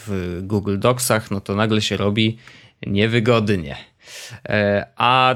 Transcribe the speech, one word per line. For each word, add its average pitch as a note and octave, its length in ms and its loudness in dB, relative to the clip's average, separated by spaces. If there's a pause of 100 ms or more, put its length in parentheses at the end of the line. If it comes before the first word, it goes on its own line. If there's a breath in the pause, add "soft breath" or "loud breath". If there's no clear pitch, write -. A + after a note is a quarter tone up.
w F2+ 360 -6
Google G2 360 -2
Docsach, A#2+ 520 0
no G2 100 -4
to G2 140 -4
nagle G#2+ 280 2
się G2+ 140 -2
robi A2 420 0 (480 loud breath)
niewygodnie. G#2+ 920 2 (720 loud breath)
E, G2+ 380 2 (100)
a B2+ 400 4